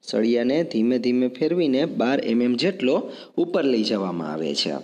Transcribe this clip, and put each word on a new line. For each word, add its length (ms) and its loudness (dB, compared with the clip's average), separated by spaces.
સળિયાને 600 0
ધીમે 360 0
ધીમે 300 2
ફેરવીને 580 0
બાર 340 0
એમ 220 0
એમ 140 2
જેટલો 380 0
ઉપર 260 0
લઈ 200 2
જવામાં 480 -2
આવે 220 -4
છે. 300 -2